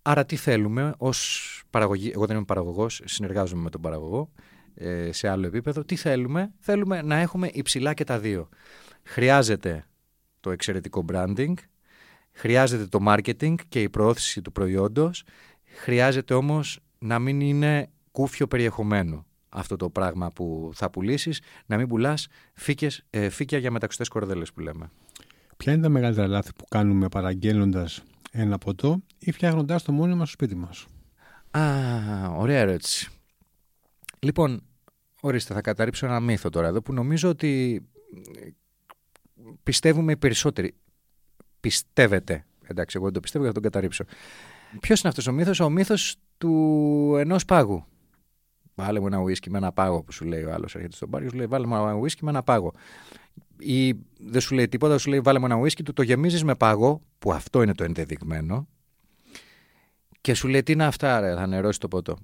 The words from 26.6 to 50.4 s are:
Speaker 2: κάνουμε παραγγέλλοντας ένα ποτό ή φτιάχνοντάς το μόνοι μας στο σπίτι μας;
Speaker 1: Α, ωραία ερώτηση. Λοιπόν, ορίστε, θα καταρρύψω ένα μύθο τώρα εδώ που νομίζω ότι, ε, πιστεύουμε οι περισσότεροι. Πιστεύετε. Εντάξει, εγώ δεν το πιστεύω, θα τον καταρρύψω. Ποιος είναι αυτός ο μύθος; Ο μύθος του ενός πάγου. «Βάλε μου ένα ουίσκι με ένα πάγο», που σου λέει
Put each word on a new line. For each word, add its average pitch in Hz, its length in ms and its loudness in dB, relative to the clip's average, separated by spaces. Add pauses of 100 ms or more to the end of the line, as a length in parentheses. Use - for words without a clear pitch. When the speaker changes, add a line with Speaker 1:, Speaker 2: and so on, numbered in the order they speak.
Speaker 2:
κάνουμε 101 400 4
παραγγέλλοντας 92 960 0 (280)
ένα 104 260 0
ποτό 139 460 0 (160)
ή 175 120 -2
φτιάχνοντάς 165 520 0
το - 80 -4
μόνοι 165 240 2
μας 165 140 -2
στο - 140 -16
σπίτι 101 120 -4
μας; 87 300 -12 (720)
Speaker 1:
Α, 156 60 2 (720)
ωραία 127 220 2
ερώτηση. 95 500 0 (1120)
Λοιπόν, 139 420 0 (600)
ορίστε, 123 320 -2
θα 101 80 -2
καταρρύψω 113 440 -2
ένα 123 140 0
μύθο 117 300 0
τώρα 85 180 0
εδώ 98 140 0
που 135 120 -8
νομίζω 147 360 0
ότι, 131 520 0 (580)
ε, - 80 -18 (1160)
πιστεύουμε 156 480 4
οι 147 60 2
περισσότεροι. 120 580 0 (840)
Πιστεύετε. 98 840 2 (220)
Εντάξει, 90 300 -6
εγώ 92 80 -2
δεν 95 80 0
το 92 60 -2
πιστεύω, 139 260 -2
θα 113 60 2
τον 104 120 -4
καταρρύψω. 95 400 0 (760)
Ποιος - 200 4
είναι 175 100 0
αυτός 131 180 -2
ο 127 40 0
μύθος; 170 280 2
Ο 160 100 4
μύθος 190 460 0 (220)
του 151 840 4
ενός 165 260 2
πάγου. 107 400 4 (920)
«Βάλε 101 240 -2
μου 98 80 -2
ένα 98 100 0
ουίσκι 92 320 -2
με 98 80 -4
ένα 95 140 0
πάγο», 90 320 0
που - 80 -18
σου - 140 -12
λέει 80 180 -4